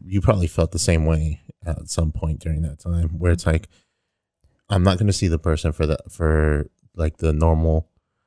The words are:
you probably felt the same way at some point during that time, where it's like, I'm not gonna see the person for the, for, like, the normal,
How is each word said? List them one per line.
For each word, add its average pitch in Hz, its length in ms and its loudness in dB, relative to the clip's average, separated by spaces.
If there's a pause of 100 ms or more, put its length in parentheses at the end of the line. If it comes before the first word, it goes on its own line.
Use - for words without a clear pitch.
you 95 160 -2
probably 92 260 2
felt 82 240 0
the 90 80 -4
same 80 260 2
way 78 360 -2 (240)
at 76 240 -8
some 80 220 -2
point 78 280 -4
during 78 240 -4
that 73 160 -8
time, 85 300 -2 (100)
where 87 120 2
it's 85 140 -2
like, 80 220 0 (1000)
I'm 95 140 2
not 92 140 4
gonna 101 160 2
see - 140 0
the 80 120 2
person 80 320 0
for 78 140 -2
the, 76 120 0 (120)
for, 78 600 0 (260)
like, 80 220 -2
the 80 160 0
normal, 80 560 2 (380)